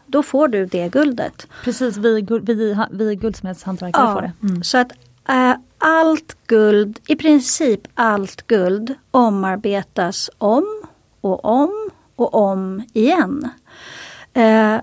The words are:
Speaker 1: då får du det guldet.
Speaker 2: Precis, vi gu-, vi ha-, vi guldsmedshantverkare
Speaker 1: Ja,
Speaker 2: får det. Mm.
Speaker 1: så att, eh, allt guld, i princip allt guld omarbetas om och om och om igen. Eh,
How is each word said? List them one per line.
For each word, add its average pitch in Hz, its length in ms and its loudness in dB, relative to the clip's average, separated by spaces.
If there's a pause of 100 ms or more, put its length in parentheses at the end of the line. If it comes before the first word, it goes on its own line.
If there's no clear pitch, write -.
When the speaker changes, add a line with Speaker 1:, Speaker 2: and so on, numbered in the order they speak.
Speaker 1:
då 277 160 2
får 285 260 0
du 202 180 -2
det 175 260 -4
guldet. 269 540 0 (180)
Speaker 2:
Precis, 240 320 -4
vi 220 240 2
gu-, 220 340 -2
vi 214 200 -2
ha-, 208 160 -2
vi 208 260 -2
guldsmedshantverkare 185 920 -4
Speaker 1:
Ja, 208 80 0
Speaker 2:
får 196 80 -4
det. 180 100 -8 (100)
Mm. 180 200 -2
Speaker 1:
så 254 160 0
att, 247 140 0 (360)
eh, 254 260 2 (240)
allt 320 580 0 (100)
guld, 214 600 4
i 302 100 0
princip 294 640 2 (140)
allt 208 520 -2
guld 208 480 0 (160)
omarbetas 196 1300 -2
om 226 260 2 (560)
och 196 240 -4
om 359 460 0 (260)
och - 180 -2
om 190 480 -2 (100)
igen. 240 560 0 (840)
Eh, 220 480 4